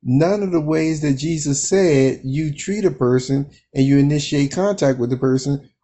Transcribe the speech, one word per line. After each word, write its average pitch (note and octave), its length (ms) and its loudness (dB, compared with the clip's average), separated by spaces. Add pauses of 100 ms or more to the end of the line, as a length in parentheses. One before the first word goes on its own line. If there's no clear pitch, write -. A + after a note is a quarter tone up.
None D#3+ 380 2
of F#3+ 100 -4
the E3 100 0
ways D#3+ 400 -2
that D3 120 0
Jesus D3 540 -4
said C#3+ 560 2
you D3 300 -4
treat G3 320 -6
a E3+ 60 2
person C3+ 600 0 (220)
and C3+ 120 2
you C#3 140 4
initiate C#3+ 540 0
contact F3+ 440 0
with A#2+ 120 -2
the B2+ 80 -2
person C3+ 520 -2 (140)